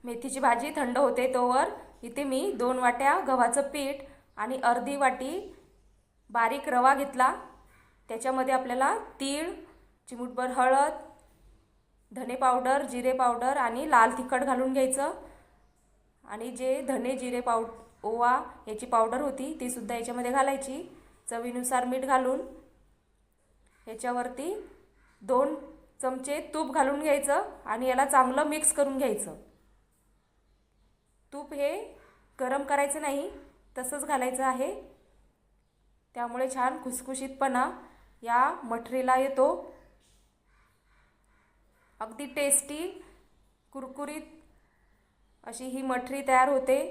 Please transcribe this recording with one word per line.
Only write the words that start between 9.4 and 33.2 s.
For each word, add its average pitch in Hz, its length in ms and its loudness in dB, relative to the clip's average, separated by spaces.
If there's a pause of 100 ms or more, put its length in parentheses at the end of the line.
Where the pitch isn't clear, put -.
चिमूटभर 247 420 -4
हळद, 262 480 4 (1120)
धने 240 220 -6
पावडर, 254 480 2
जिरे 254 300 0
पावडर 254 440 2
आणि 254 340 -2
लाल 247 280 8
तिखट 254 240 0
घालून 262 300 2
घ्यायचं. 269 400 2 (1120)
आणि 233 260 -10
जे 254 320 -2
धने, 254 340 -2
जिरे 247 240 -4
पावड-, 226 300 0 (320)
ओवा 240 400 2 (260)
याची 214 180 -8
पावडर 226 340 2
होती, 277 400 -4
तीसुद्धा 240 340 -6
याच्यामध्ये 240 360 -4
घालायची. 269 520 0 (460)
चवीनुसार 247 560 -2
मीठ 254 200 -2
घालून 262 360 2 (1500)
याच्यावरती 247 680 -4 (680)
दोन 262 320 2 (480)
चमचे 262 380 -2 (140)
तूप 302 200 -2
घालून 285 260 2
घ्यायचं 285 500 2 (140)
आणि 240 240 -2
याला 254 160 4
चांगलं 269 400 4
मिक्स 302 280 0
करून 277 260 0
घ्यायचं. 208 380 -2 (2000)
तूप 285 200 -14
हे 285 180 0 (680)
गरम 269 240 0
करायचं 285 400 0
नाही, 285 260 -4 (500)